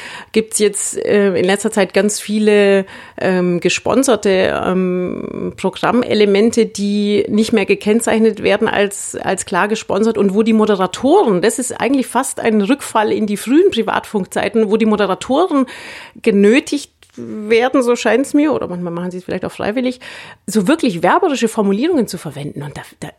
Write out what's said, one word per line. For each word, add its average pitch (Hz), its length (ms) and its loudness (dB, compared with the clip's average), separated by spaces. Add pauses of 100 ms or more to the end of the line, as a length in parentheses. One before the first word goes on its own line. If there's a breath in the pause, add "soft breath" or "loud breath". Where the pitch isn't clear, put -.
(320 loud breath)
gibt's 220 260 -2
jetzt, 202 400 -2
äh, 202 400 2
in - 60 2
letzter 202 260 0
Zeit 190 240 0
ganz 208 240 2
viele, 208 680 2 (340 loud breath)
ähm, 180 420 0
gesponserte, 190 1080 0
ähm, 180 880 -4
Programmelemente, 214 1120 2
die 202 640 0
nicht 214 240 0
mehr 196 140 2
gekennzeichnet 220 760 2
werden 202 240 2
als, - 480 -2
als - 320 -6
klar 190 220 0
gesponsert 220 500 0
und 196 160 2
wo 220 80 2
die 220 100 2
Moderatoren, 214 880 2
das 220 200 0
ist - 200 -8
eigentlich 247 280 0
fast - 320 -4
ein 214 220 2
Rückfall 220 500 0
in 208 140 -2
die 202 100 -2
frühen 320 340 4
Privatfunkzeiten, 208 1000 -2
wo 220 60 2
die 220 100 2
Moderatoren 247 800 0 (540 loud breath)
genötigt 226 680 2 (260)
werden, 226 680 0
so 240 140 2
scheint's 240 380 0
mir, 294 180 2
oder - 160 -2
manchmal 175 240 -8
machen 175 180 -6
sie 180 80 -10
es 180 60 -14
vielleicht 185 200 -6
auch 185 60 -6
freiwillig, 247 480 -4 (480 loud breath)
so 196 220 0
wirklich 247 340 0
werberische 262 460 2
Formulierungen 220 580 0
zu 180 120 -10
verwenden. 143 440 -10
Und 143 140 -12
da, - 60 -14 (180)
da, - 80 -12 (100)